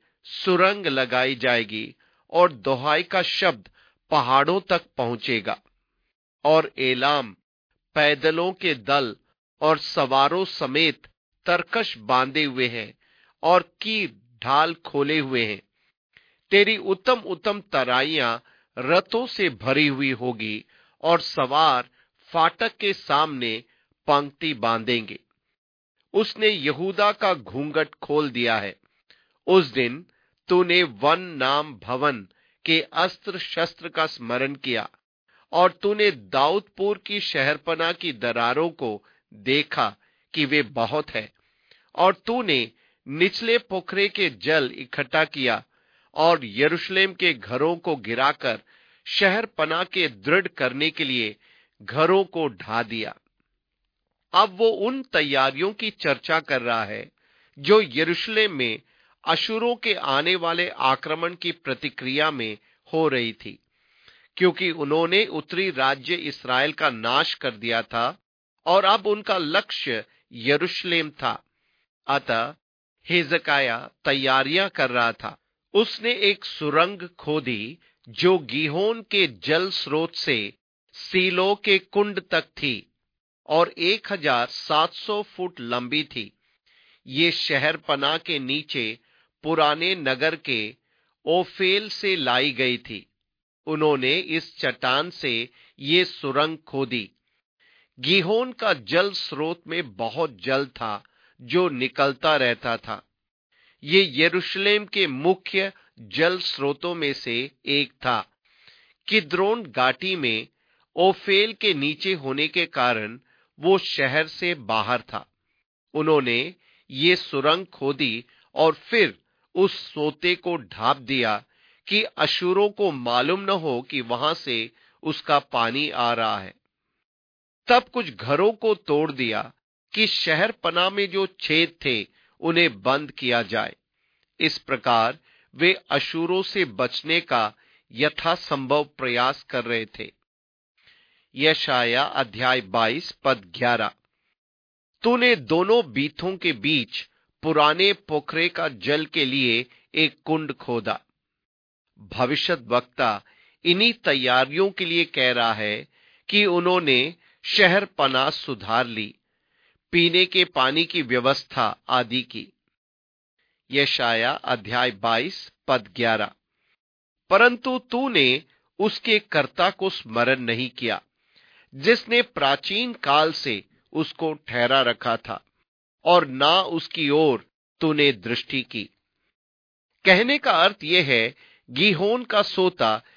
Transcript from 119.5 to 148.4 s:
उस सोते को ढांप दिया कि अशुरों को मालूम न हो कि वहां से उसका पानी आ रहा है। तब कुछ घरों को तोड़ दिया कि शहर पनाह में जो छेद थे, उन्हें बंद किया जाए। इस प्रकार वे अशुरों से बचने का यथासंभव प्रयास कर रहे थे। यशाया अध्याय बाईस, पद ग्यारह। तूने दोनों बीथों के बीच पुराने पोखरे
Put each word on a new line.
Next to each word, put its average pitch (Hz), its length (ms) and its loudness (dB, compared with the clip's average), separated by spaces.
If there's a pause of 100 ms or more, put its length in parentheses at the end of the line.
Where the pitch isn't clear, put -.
उस 185 240 2 (140)
सोते 151 420 -2
को 175 220 -6
ढांप 117 400 -2
दिया 120 400 0 (500)
कि 208 160 0
अशुरों 185 680 0
को 202 200 -2
मालूम 131 500 0
न 196 180 -4
हो 143 240 -4
कि 135 180 -8
वहां 123 340 -2
से 123 240 -6 (440)
उसका 151 360 0
पानी 131 520 -2
आ 120 220 0
रहा 110 260 -2
है। 92 160 -14 (1160)
तब 247 200 4
कुछ 208 220 -6
घरों 143 420 0
को 220 220 0
तोड़ 151 380 -2
दिया 113 400 -4 (400)
कि 214 140 2
शहर 175 460 0
पनाह 175 380 -2
में 202 200 -2
जो 190 160 -2 (140)
छेद 165 440 0
थे, 113 220 -2 (340)
उन्हें 160 420 0
बंद 135 280 0
किया 120 320 -2
जाए। 107 320 -4 (640)
इस 156 180 0
प्रकार 120 600 0 (360)
वे 170 180 4 (180)
अशुरों 170 520 -2
से 190 220 -2
बचने 131 560 -2
का 113 320 0 (400)
यथासंभव 147 920 0 (140)
प्रयास 127 440 0
कर 123 220 -4
रहे 113 220 -4 (120)
थे। - 120 -12 (1200)
यशाया 131 680 2
अध्याय 127 580 0
बाईस, 113 500 0 (140)
पद 104 320 0
ग्यारह। 120 340 0 (1120)
तूने 240 340 4
दोनों 180 460 2 (100)
बीथों 151 440 -6
के 170 160 -2
बीच 123 500 -4 (400)
पुराने 156 500 4 (160)
पोखरे 156 400 -2